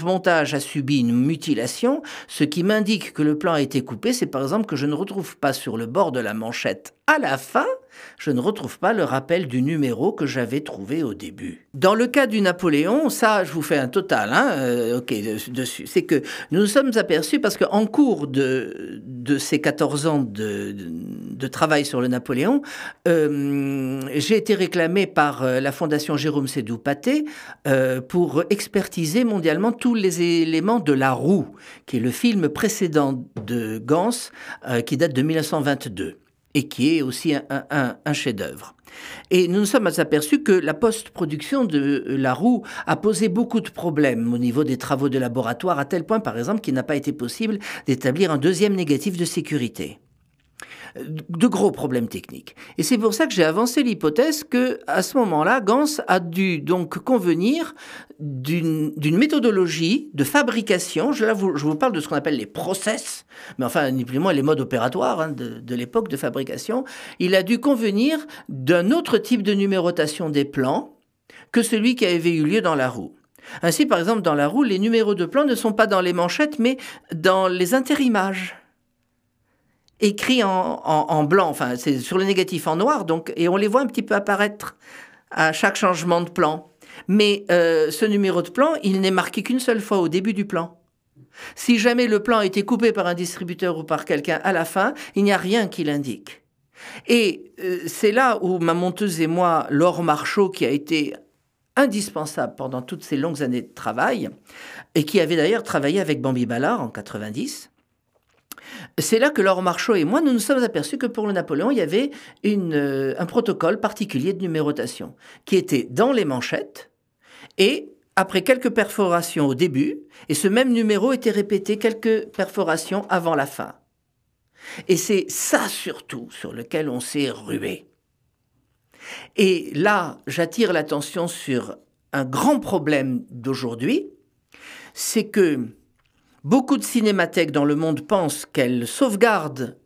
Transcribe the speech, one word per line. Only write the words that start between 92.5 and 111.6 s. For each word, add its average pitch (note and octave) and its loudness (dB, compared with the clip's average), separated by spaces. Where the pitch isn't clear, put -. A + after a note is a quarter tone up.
coupé A3 2
par F#3 0
un F3 0
distributeur F3 -4
ou D#3+ -8
par D#3 -2
quelqu'un D#3 -2
à F#3+ 2
la E3 0
fin, G3 0
il G3 2
n'y G3+ 4
a F#3 4
rien G3 0
qui E3+ -6
l'indique. C#3+ -4
Et, A#3 2
euh, F3+ -4
c'est G#3 2
là A#3+ 2
où F#3 0
ma E3 2
monteuse F3+ -2
et D#3+ 2
moi, E3+ 2
Laure E3+ 2
Marchot, E3+ 2
qui - -2
a A#2 0
été D3 0
indispensable D#3+ -2
pendant C3 -6
toutes D#3+ -12
ces D3+ -2
longues D3 -2
années B2 0
de - -18
travail, C3 -2
et D#3 4
qui F#3+ 2
avait E3 2
d'ailleurs F3 2
travaillé D#3 0
avec D3+ 0
Bambi B2+ 0
Ballard C#3+ -2
en A#2+ -6
quatre-vingt-dix, G#2+ -10
c'est A3 2
là C#4 6
que D4+ 2
Laure F#3 4
Marchot F#3 2
et E3 4
moi, F#3+ 2
nous C#4 4
nous A#3 4
sommes B3+ 2
aperçus A3 -2
que B3 -2
pour G#3+ -4
le G3+ -2
Napoléon, E3+ 0